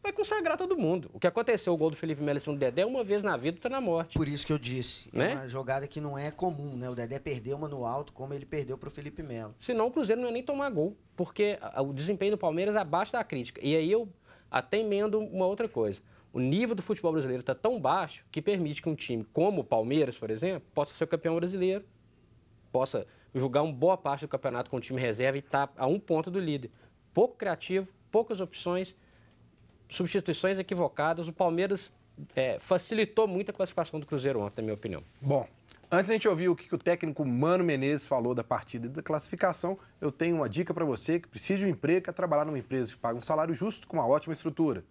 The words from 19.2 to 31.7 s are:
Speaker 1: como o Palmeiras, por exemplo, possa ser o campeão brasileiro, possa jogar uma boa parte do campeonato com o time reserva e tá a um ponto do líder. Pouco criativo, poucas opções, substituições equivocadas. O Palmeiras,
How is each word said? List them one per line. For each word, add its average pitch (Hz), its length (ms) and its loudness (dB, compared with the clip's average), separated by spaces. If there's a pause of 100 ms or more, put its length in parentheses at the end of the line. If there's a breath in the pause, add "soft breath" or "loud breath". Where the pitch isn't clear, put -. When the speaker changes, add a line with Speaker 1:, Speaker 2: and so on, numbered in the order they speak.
Speaker 1:
como 175 280 4
o - 40 -2
Palmeiras, 123 520 2
por 110 140 -6
exemplo, 147 440 -2
possa 190 200 0
ser - 100 0
o 156 40 -8
campeão 165 260 0
brasileiro, 185 500 0 (840)
possa 127 360 0 (280 soft breath)
jogar 135 280 2
uma 160 100 0
boa 160 240 4
parte 139 260 -2
do 147 60 -10
campeonato 127 420 -4
com 135 60 -2
o 127 40 -2
time 127 200 -4
reserva 127 380 2
e 139 40 -8
tá 139 340 0
a 131 100 0
um 165 120 4
ponto 165 320 0
do 180 80 -2
líder. 151 320 -2 (420 soft breath)
Pouco 233 240 4
criativo, 185 520 -2 (220)
poucas 226 300 2
opções, 180 540 -4 (960 soft breath)
substituições 185 680 0
equivocadas. 170 680 0
O 170 40 -10
Palmeiras, 180 580 0 (460)